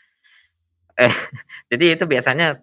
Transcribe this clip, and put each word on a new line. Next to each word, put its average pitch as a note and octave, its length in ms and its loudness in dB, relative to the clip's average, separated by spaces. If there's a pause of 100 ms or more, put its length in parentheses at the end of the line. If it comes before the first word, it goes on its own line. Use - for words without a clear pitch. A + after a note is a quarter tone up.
(960)
Eh, B2 140 4
<laughs> - 640 -10
jadi E3 240 2
itu E3+ 100 -4
biasanya C#3+ 580 -2